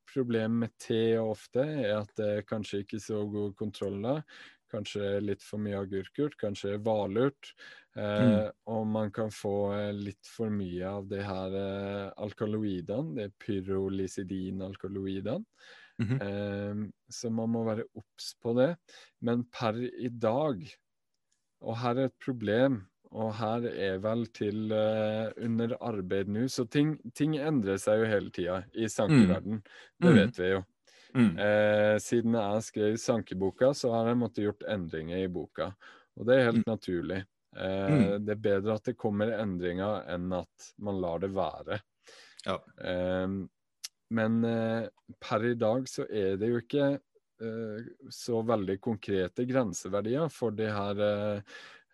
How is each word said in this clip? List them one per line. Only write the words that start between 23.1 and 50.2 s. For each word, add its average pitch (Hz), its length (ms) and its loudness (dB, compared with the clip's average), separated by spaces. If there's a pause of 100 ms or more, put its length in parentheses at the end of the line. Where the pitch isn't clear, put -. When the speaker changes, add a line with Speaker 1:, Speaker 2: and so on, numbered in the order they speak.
Speaker 1:
og 110 240 -4
her 117 320 -2
er 95 320 -2
vel 110 280 0
til, 107 440 -2
eh, 107 600 2 (120)
under 117 380 0
arbeid 98 480 -2
nå, 107 180 0
så 131 220 -2
ting, 151 280 2 (160)
ting 156 220 0
endrer 131 440 2
seg 107 200 4
jo 113 60 4
hele 101 240 2
tiden 90 340 -2 (120)
i 113 120 0
sankeverden. 107 720 6
Speaker 2:
Mm. - 40 -18 (360)
Speaker 1:
Det 175 100 8
Speaker 2:
Mm. 151 60 10
Speaker 1:
vet - 220 6
vi 90 140 2
jo. 95 120 0 (520)
Speaker 2:
Mm. 107 240 6
Speaker 1:
Eh, 107 580 6
siden 117 360 2
jeg 107 300 2
skrev 107 340 2
sankeboka, 107 760 2
så 127 180 0
har 113 160 2
jeg 120 100 2
måttet 110 280 0
gjort 104 240 -2
endringer 82 540 -4
i 95 40 0
boka. 87 460 -6 (440)
Og - 100 -6
det 123 100 8
er 131 140 6
helt 113 140 4
Speaker 2:
Mm. 110 120 0
Speaker 1:
naturlig. 90 480 -2 (320)
Eh, 95 320 -2
Speaker 2:
Mm. 107 360 4
Speaker 1:
det 107 60 -2
er 104 40 0
bedre 104 400 2
at 107 80 -6
det 123 140 -4
kommer 107 360 0
endringer 95 760 -2
enn 90 240 -4
at - 460 -8
man 101 240 -4
lar 85 180 -2
det 98 140 -2
være. 82 480 -4 (640)
Speaker 2:
Ja. 92 140 -2 (200)
Speaker 1:
Ehm, 92 680 -2 (640)
men, 113 340 2
eh, 113 420 -2 (320)
per 113 260 0
i 120 100 2
dag 117 320 2
så - 200 -6
er 98 300 0
det 104 100 0
jo 120 140 2
ikke, 139 380 0 (420)
eh, 113 400 -6 (280)
så 113 360 -2
veldig 98 340 2
konkrete 104 680 -2
grenseverdier 117 840 0